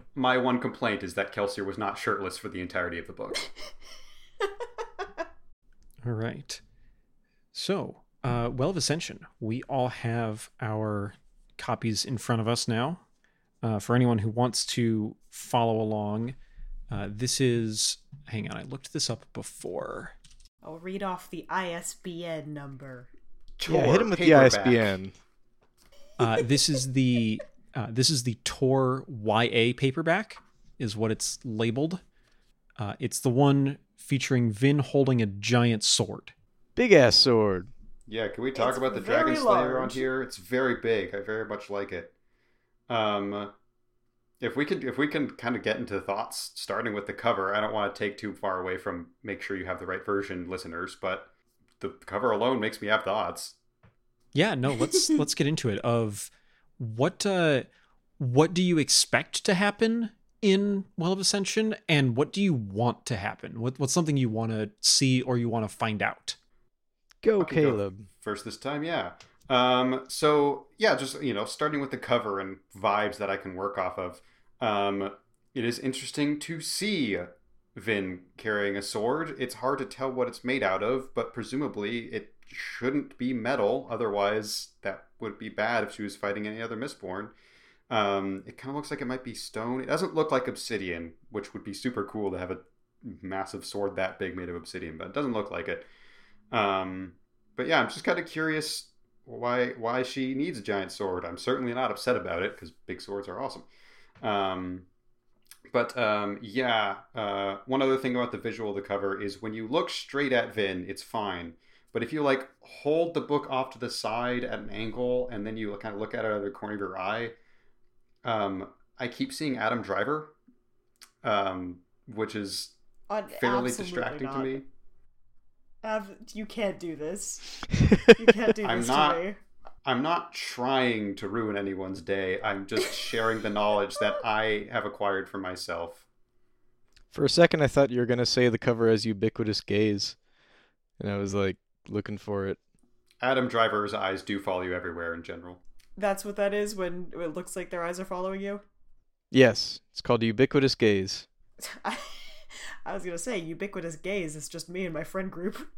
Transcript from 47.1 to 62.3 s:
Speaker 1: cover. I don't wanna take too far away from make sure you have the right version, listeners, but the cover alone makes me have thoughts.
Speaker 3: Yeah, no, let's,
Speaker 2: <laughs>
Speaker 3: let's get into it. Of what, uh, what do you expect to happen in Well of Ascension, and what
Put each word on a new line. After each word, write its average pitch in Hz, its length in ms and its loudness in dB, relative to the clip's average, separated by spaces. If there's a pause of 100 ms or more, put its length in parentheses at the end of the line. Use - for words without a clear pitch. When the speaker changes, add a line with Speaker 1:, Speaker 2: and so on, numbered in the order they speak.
Speaker 1:
cover. 101 420 0
I 107 60 2
don't 107 120 -2
wanna 104 200 -2
take 104 260 -4
too 104 160 -6
far 92 260 -2
away 92 160 -4
from 87 320 -8 (140)
make 98 200 -8
sure 101 140 -6
you 92 80 -8
have 87 160 -6
the 90 60 -10
right 92 180 -6
version, 98 440 -2
listeners, 90 520 -8
but 92 280 -4 (520)
the 101 80 -6
cover 107 420 -2
alone 117 300 2
makes 110 200 -2
me 104 80 -4
have 107 140 4
thoughts. 95 520 -4 (800)
Speaker 3:
Yeah, 180 200 4
no, 135 200 0
let's, - 360 2
Speaker 2:
<laughs> 302 80 6
Speaker 3:
let's 147 160 0
get 151 140 2
into 151 220 0
it. 101 100 0
Of 113 500 0 (480)
what, 131 480 -2
uh, 165 360 4 (560)
what 147 360 4
do 180 80 4
you 175 160 4
expect - 680 2
to 208 80 6
happen 208 560 2 (320)
in 196 420 4 (120)
Well 175 160 2
of 190 60 2
Ascension, 202 560 2 (140)
and 135 280 6
what 139 160 2